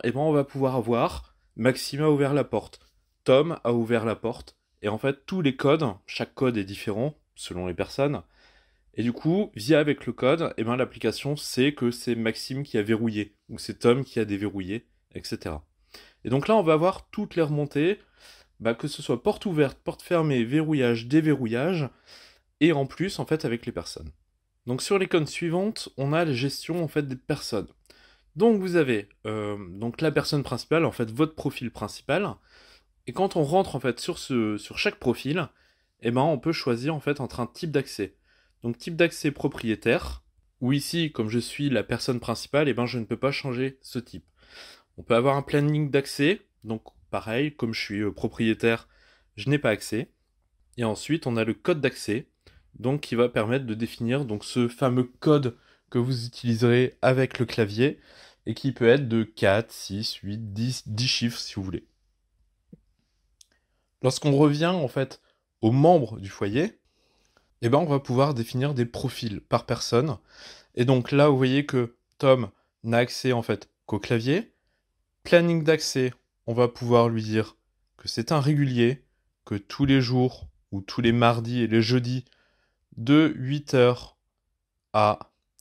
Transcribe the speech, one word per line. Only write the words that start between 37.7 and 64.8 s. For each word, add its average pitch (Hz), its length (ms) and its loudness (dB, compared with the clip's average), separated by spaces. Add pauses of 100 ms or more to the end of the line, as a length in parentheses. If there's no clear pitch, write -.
d'accès. 131 460 -4 (460)
Donc 117 140 -4
type - 180 -10
d'accès 160 360 0
propriétaire, 117 920 -2 (380)
où 127 140 0
ici, 151 380 -2
comme 107 180 -4
je 120 80 0
suis 143 320 -4
la 110 120 2
personne 120 380 -4
principale, 143 480 -2
eh 120 60 0
ben, 120 100 0
je 120 140 -4
ne 110 80 -6
peux 117 100 -6
pas 135 160 -2
changer 131 480 -6
ce - 180 -10
type. - 280 -12 (720)
On 95 40 -18
peut 120 120 2
avoir 135 220 4
un 135 60 -2
planning 151 480 0
d'accès, 139 520 0 (200)
donc 110 200 -8 (280)
pareil, 117 460 -4
comme 117 160 -4
je - 80 -6
suis, 104 220 -6
euh, 101 100 -2
propriétaire, 113 760 -2 (500)
je 104 120 -6
n'ai 143 100 2
pas 139 120 2
accès. 104 400 -4 (640)
Et 120 80 -2
ensuite, 123 420 -2
on 117 120 0
a 110 60 2
le 110 100 0
code 170 260 0
d'accès, 127 480 -4 (500)
donc 131 220 -2
qui - 140 -8
va 120 140 4
permettre 120 380 0
de 110 80 -4
définir 120 500 -2
donc 107 200 -6
ce 120 240 0
fameux 123 360 0
code 143 520 2 (340)
que 127 80 -2
vous 123 280 -2
utiliserez 120 760 2
avec 131 360 2
le 120 80 0
clavier, 117 520 0 (480)
et 123 80 -6
qui 135 180 -4
peut 117 160 4
être 135 200 6
de 113 160 2
quatre, 104 480 0
six, - 440 -8
huit, 104 360 -10
dix, 117 340 -6
dix 117 220 -2
chiffres 120 300 -2
si - 160 -12
vous 101 80 -6
voulez. 92 240 -6 (2250)
Lorsqu'on 135 300 2
revient, 147 340 4
en 170 220 0